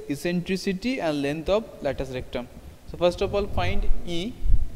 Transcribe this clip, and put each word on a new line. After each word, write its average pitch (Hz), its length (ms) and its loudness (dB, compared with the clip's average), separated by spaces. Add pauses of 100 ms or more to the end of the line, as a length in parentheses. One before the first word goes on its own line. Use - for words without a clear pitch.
eccentricity 185 920 -4
and 147 200 -2
length 147 280 -4
of 214 160 0 (160)
latus 135 320 -6
rectum. 127 340 -8 (420)
So - 80 -12
first 175 240 0
of 196 140 -4
all 202 100 -2
find 190 440 2 (160)
E, 175 260 -4 (440)